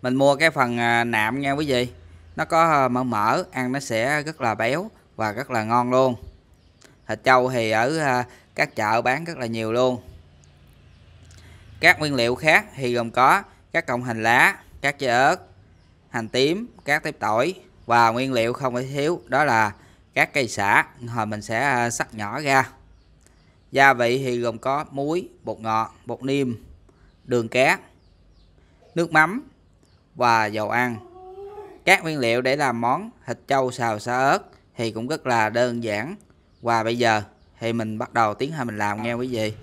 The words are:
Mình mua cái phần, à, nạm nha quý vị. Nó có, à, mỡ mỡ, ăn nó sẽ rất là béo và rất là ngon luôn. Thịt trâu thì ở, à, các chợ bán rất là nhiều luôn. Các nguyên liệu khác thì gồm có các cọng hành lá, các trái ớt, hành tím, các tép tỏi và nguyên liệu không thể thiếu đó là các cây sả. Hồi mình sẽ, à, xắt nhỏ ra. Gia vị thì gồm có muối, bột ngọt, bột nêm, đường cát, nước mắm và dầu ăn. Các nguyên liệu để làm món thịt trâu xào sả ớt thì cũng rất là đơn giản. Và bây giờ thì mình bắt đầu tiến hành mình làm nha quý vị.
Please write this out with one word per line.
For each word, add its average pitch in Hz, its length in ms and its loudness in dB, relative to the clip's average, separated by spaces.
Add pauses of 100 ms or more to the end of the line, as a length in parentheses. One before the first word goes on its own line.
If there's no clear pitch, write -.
Mình 127 140 -2
mua 139 200 4
cái 160 160 2
phần, 120 280 0
à, 117 240 2
nạm 117 380 -2
nha 139 100 -2
quý 147 140 -2
vị. 123 260 0 (440)
Nó 156 100 -4
có, 165 260 4
à, 139 160 4
mỡ 123 160 -2
mỡ, 117 480 0
ăn 127 200 -4
nó 139 80 -4
sẽ 135 440 -2
rất 156 180 -10
là 113 140 0
béo 143 360 -2 (240)
và 110 160 -2
rất 131 200 -8
là 113 120 -2
ngon 120 280 0
luôn. 127 240 2 (920)
Thịt 110 160 -6
trâu 127 280 4
thì 117 200 0
ở, 123 280 0
à, 127 240 0 (320)
các - 200 -2
chợ 113 260 0
bán 131 240 -2
rất 160 120 -10
là 127 80 -6
nhiều 113 280 -4
luôn. 123 280 0 (1800)
Các 170 200 4
nguyên 147 160 -2
liệu 120 200 2
khác 170 300 2 (100)
thì 127 180 -4
gồm 117 180 -2
có 151 320 4 (280)
các 170 140 -2
cọng 123 180 -4
hành 113 200 -6
lá, 139 340 4 (240)
các 143 180 -2
trái 135 100 -2
ớt, 135 260 4 (720)
hành 117 200 -8
tím, 180 380 0 (180)
các - 180 -2
tép - 160 -8
tỏi 117 340 0 (320)
và 117 240 6
nguyên 127 240 -2
liệu 120 200 2
không 123 220 -4
thể 127 180 -4
thiếu 151 320 -2
đó 135 180 2
là 113 280 4 (420)
các 147 200 -2
cây 131 140 -2
sả. 107 380 2 (220)
Hồi 117 180 -2
mình 107 160 -8
sẽ, 113 180 -4
à, 123 300 0
xắt - 240 -6
nhỏ 107 260 -8
ra. 139 300 2 (1000)
Gia 135 220 6
vị 120 240 2
thì 123 220 -4
gồm 117 180 -4
có 139 340 -4
muối, 143 360 -4 (160)
bột 110 160 -8
ngọt, 110 360 -4 (100)
bột 120 180 -10
nêm, 135 320 -2 (680)
đường 120 260 -2
cát, 143 300 2 (1160)
nước 165 160 -2
mắm 160 380 2 (680)
và 117 300 4
dầu 107 240 -4
ăn. 120 280 -2 (880)
Các 185 180 4
nguyên 156 160 -4
liệu 120 220 2
để 127 140 0
làm 127 260 -2
món 151 280 -2 (180)
thịt 123 200 -8
trâu 135 240 0
xào 117 280 -2
sả 120 180 -4
ớt 139 220 2 (380)
thì 113 140 -2
cũng 117 160 -8
rất 156 200 -6
là 113 220 2
đơn 120 340 0
giản. 110 320 -6 (460)
Và 117 220 0
bây 117 140 -2
giờ 113 240 2 (380)
thì 117 140 -4
mình 110 240 -4
bắt 120 160 -8
đầu 113 200 2
tiến 139 180 -6
hành 139 160 -6
mình 110 100 -8
làm 104 260 -4
nha 117 100 -4
quý 123 140 -6
vị. 110 360 -4